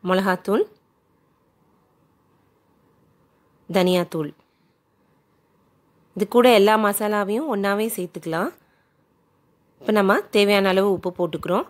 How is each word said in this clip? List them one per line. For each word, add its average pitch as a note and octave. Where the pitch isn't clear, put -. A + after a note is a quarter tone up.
மிளகாத்தூள், F#3+
தனியாத்தூள், F3
இது G3+
கூட A#3+
எல்லா G#3
மசாலாவையும் G#3
ஒன்றாவே G3+
சேர்த்துக்கலாம். E3+
இப்போ C#3
நம்ம G3
தேவையான G3+
அளவு G3
உப்பு F3+
போட்டுக்கிறோம். E3+